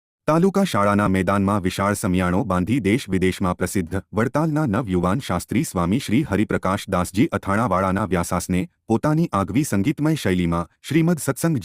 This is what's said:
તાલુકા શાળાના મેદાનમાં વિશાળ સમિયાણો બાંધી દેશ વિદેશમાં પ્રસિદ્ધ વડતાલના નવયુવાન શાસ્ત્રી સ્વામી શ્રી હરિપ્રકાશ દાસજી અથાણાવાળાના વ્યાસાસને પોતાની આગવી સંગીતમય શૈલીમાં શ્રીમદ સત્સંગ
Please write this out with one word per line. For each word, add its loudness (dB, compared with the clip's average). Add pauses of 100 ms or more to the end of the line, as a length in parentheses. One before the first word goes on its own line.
(280)
તાલુકા 4
શાળાના 2
મેદાનમાં 2
વિશાળ 0
સમિયાણો 0
બાંધી 0
દેશ 0
વિદેશમાં 0
પ્રસિદ્ધ -4 (180)
વડતાલના 0
નવયુવાન 0
શાસ્ત્રી -2
સ્વામી 0
શ્રી 0
હરિપ્રકાશ -2
દાસજી 0
અથાણાવાળાના 0
વ્યાસાસને -2 (240)
પોતાની 0
આગવી 0
સંગીતમય -2
શૈલીમાં -2 (160)
શ્રીમદ 2
સત્સંગ -2